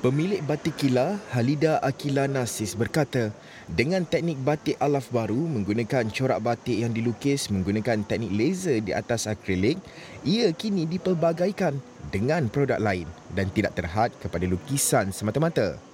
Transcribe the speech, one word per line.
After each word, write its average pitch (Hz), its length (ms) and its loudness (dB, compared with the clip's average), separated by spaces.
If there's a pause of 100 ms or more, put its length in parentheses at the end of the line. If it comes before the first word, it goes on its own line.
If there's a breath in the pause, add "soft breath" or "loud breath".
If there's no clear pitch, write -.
Pemilik 151 400 2
batik 151 320 -2
Kila, 139 400 2 (160)
Halida 143 480 2
Akila 139 480 0
Nasis 120 480 -4
berkata, 120 560 0 (320 loud breath)
dengan 160 400 0
teknik 156 400 0
batik 151 320 0
alaf 139 320 0
baru 120 400 0
menggunakan 113 640 0
corak 123 320 0
batik 117 320 0
yang 120 160 0
dilukis 120 560 0
menggunakan 104 560 0
teknik 98 320 -2
laser 156 480 2
di 98 80 -2
atas 113 320 -2
akrilik, 107 560 2 (400 loud breath)
ia 202 320 2
kini 196 320 -2
dipelbagaikan 170 960 0 (320)
dengan 123 400 2
produk 135 320 2
lain 92 240 0 (240)
dan 95 240 0
tidak 104 240 0
terhad 98 400 0
kepada 90 240 -2
lukisan 101 640 0
semata-mata. 107 720 0 (140)